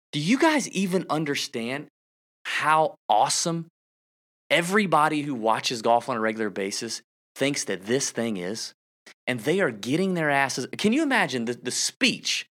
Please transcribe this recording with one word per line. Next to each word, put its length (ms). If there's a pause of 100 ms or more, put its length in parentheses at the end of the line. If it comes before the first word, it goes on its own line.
(100)
"Do 80
you 180
guys 340
even 380
understand 800 (580)
how 520 (120)
awesome 600 (840)
everybody 720
who 140
watches 440
golf 280
on 80
a 40
regular 300
basis 500 (360)
thinks 300
that 200
this 240
thing 280
is?" 340 (560)
And 100
they 220
are 100
getting 440
their 160
asses. 360 (120)
Can 140
you 120
imagine 400
the, 100
the 160
speech? 800